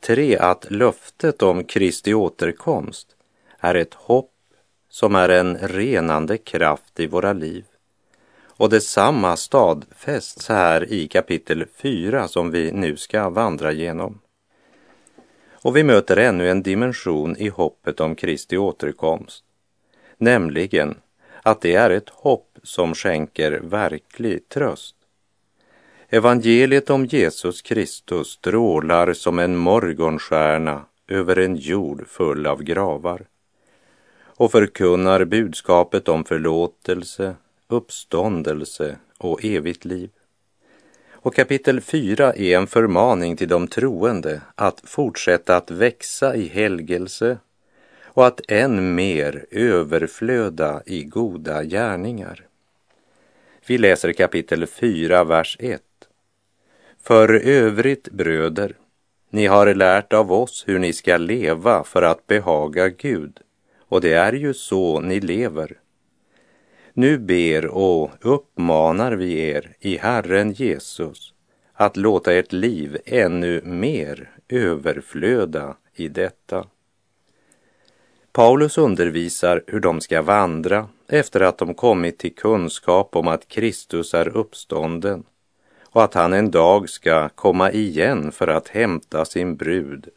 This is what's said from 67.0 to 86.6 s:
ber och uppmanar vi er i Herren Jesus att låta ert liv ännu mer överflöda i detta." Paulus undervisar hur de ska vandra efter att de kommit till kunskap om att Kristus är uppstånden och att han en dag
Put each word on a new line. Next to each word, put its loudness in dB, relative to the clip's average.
ber 0
och 0
uppmanar 0
vi -4
er -6
i -6
Herren -2
Jesus -8
att 0
låta 2
ert 0
liv -4
ännu 0
mer -6
överflöda -2
i -10
detta." -6
Paulus 6
undervisar 0
hur -6
de 0
ska -2
vandra 0
efter 0
att 2
de -4
kommit 0
till -8
kunskap -2
om 0
att -4
Kristus -6
är 0
uppstånden -6
och 6
att 0
han 2
en 2
dag 4